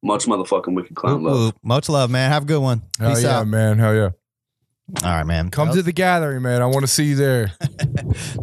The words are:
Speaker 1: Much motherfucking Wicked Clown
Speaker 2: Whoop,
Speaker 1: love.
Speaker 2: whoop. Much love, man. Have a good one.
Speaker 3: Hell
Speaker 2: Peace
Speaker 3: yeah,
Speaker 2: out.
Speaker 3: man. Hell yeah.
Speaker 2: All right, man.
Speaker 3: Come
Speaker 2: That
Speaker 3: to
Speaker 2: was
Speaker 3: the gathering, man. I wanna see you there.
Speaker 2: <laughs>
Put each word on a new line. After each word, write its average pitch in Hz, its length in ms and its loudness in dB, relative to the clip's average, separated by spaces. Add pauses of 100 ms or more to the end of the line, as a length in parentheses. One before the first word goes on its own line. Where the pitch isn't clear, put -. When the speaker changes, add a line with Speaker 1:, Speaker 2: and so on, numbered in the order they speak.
Speaker 1:
Much 104 220 0
motherfucking 95 500 -2
Wicked 90 180 -6
Clown 143 300 -2
Speaker 2:
Whoop, 156 100 0
Speaker 1:
love. 127 80 2
Speaker 2:
whoop. 113 220 0
Much 127 240 0
love, 139 240 2
man. 127 200 2
Have 147 120 0
a - 40 -8
good 151 140 2
one. 127 200 0 (180)
Speaker 3:
Hell 113 120 2
Speaker 2:
Peace 117 120 2
Speaker 3:
yeah, 120 160 2
Speaker 2:
out. 110 80 -2
Speaker 3:
man. 110 320 2
Hell 110 160 4
yeah. 107 140 2 (960)
Speaker 2:
All 90 120 0
right, 78 100 -2
man. 82 240 -2
Speaker 3:
Come 151 200 0
Speaker 2:
That - 60 0
Speaker 3:
to - 20 2
Speaker 2:
was 185 80 0
Speaker 3:
the 175 80 -2
gathering, 165 500 0
man. 123 180 0
I 123 40 2
wanna 135 220 2
see 151 180 0
you 143 100 2
there. 127 460 2
Speaker 2:
<laughs> - 0 - (800)